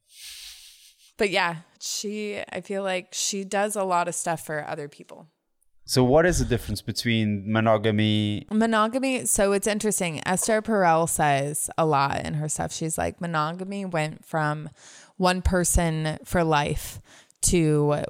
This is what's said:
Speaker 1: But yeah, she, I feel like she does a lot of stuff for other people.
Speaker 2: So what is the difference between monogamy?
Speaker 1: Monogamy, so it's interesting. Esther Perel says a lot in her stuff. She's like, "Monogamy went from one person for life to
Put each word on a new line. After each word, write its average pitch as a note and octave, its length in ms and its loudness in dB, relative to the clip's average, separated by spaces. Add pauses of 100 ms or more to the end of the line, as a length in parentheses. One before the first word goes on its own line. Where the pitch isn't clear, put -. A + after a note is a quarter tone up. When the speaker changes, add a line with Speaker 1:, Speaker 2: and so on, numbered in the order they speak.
(1160)
Speaker 1:
But G3+ 120 2
yeah, F3 280 0 (220)
she, G#3 640 -6 (100)
I F#3 100 -8
feel G3 220 -6
like F#3 280 -4
she - 320 -4
does G#3 320 0
a G3 80 -2
lot F3 240 2
of E3+ 80 -4
stuff E3 300 -4
for D3+ 220 -6
other D3+ 220 -8
people. - 380 -20 (580)
Speaker 2:
So B2+ 180 4
what D3+ 220 6
is E3+ 140 2
the B2 60 0
difference A2 360 -2
between G#2+ 720 -2
monogamy? G#2+ 1000 2
Speaker 1:
Monogamy, A3+ 760 0
so G3 240 2
it's G3+ 160 0
interesting. G3+ 580 -2
Esther G#3+ 360 0
Perel F3 460 4
says C#3+ 680 0
a E3 80 2
lot C#3 400 2
in D#3+ 100 -4
her D3+ 140 -4
stuff. - 240 -4
She's D#3+ 240 -4
like, E3+ 240 -4
"Monogamy F3+ 640 -4
went D#3+ 400 -4
from D3+ 440 -2 (480)
one F3+ 240 2
person E3 840 2
for F3 180 0
life D3+ 560 0 (440)
to D3+ 680 4